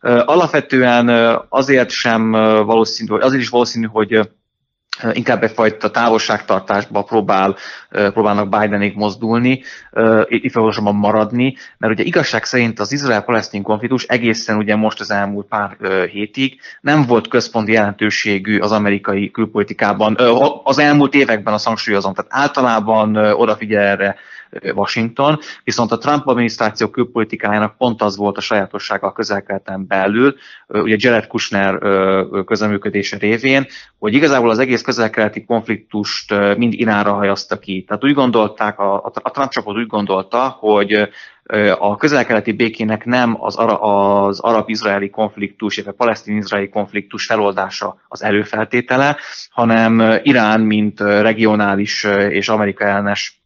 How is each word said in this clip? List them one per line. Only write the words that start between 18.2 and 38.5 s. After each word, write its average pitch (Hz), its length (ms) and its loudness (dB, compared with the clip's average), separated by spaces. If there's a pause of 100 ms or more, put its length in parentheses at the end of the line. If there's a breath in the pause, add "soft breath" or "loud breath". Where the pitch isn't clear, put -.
az 104 140 0
amerikai 101 580 0
külpolitikában, 107 880 0
ö, 123 100 4
a-, 139 360 2
az 135 140 2
elmúlt 147 360 4
években, 113 400 2
azt 104 120 -2
hangsúlyozom, 101 480 -2
tehát - 200 -8
általában, 113 800 2
ö, 107 160 4
odafigyel 107 520 2
erre, 98 340 0 (340 loud breath)
ö, - 220 -10
Washington, 117 680 0 (260 loud breath)
viszont 117 280 -2
a 113 60 -2
Trump 147 280 -2
adminisztráció 117 640 0
külpolitikájának 107 880 -2
pont 120 260 0
az 101 140 0
volt 101 200 -2
a 104 40 -8
sajátossága 101 680 -4
a 95 60 -2
Közel-Keleten 98 720 -6
belül, 104 480 0 (320 loud breath)
ö, 107 140 -2
ugye 107 180 2
Jared 117 280 2
Kushner, 98 540 -2
ö, 95 520 2
ö, 95 120 -2
közreműködése 104 720 -2
révén, 117 500 0 (320 loud breath)
hogy 107 160 -2
igazából 135 360 4
az 110 80 2
egész 127 240 0
közel-keleti 110 600 -2
konfliktust, 107 880 -4
ö, 101 220 2
mind 113 180 0
Iránra 104 400 0
hajazta 98 460 -2
ki. 92 260 -8
Tehát 107 200 -8
úgy 143 100 4
gondolták, 110 640 0